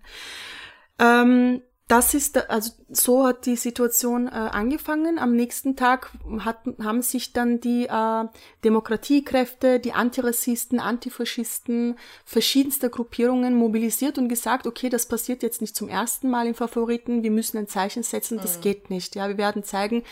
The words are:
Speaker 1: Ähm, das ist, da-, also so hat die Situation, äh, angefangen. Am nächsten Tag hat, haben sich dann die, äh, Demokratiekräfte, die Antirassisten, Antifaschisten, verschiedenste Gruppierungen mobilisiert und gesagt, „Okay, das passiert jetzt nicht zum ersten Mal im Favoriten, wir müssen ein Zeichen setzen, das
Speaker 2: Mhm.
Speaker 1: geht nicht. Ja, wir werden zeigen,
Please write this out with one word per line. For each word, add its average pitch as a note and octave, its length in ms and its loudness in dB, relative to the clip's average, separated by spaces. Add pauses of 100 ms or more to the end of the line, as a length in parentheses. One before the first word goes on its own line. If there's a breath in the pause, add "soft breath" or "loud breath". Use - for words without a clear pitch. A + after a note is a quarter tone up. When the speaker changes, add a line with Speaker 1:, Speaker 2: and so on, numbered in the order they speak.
(1000 loud breath)
Speaker 1:
Ähm, B3 640 6 (240)
das A#3+ 280 4
ist, - 200 0
da-, C4 120 2
also A3 240 -2 (180)
so B3+ 380 4
hat B3+ 180 0
die A#3+ 120 0
Situation, A#3+ 680 0
äh, B3 60 -6
angefangen. D4+ 880 -2
Am A#3+ 160 2
nächsten B3 400 -2
Tag B3+ 340 0 (300)
hat, A3+ 220 -6 (200)
haben A3 220 -2
sich - 280 -4
dann A#3+ 280 0
die, A#3+ 260 0
äh, A3 400 -2 (380 loud breath)
Demokratiekräfte, B3 1160 2
die B3 140 -4
Antirassisten, A#3+ 840 -2
Antifaschisten, A#3+ 1200 -4 (260 loud breath)
verschiedenste C4 640 0
Gruppierungen B3 640 0
mobilisiert A#3 640 2
und B3 120 0
gesagt, A#3+ 360 -2
„Okay, B3 240 -4
das A#3+ 160 0
passiert B3 380 -4
jetzt A3+ 180 -4
nicht G#3+ 140 -8
zum G#3 120 -6
ersten G#3 400 -4
Mal A#3+ 200 0
im A#3 80 -2
Favoriten, A#3 680 -2
wir A3 80 0
müssen A3 300 0
ein G#3 80 -6
Zeichen G3+ 340 -2
setzen, A3 400 -6
das F3 160 -4
Speaker 2:
Mhm. E3+ 40 -14
Speaker 1:
geht G3+ 280 -2
nicht. F3+ 260 -6
Ja, G3 120 -4
wir G3+ 100 -4
werden G#3 260 0
zeigen, G#3+ 380 -2 (100)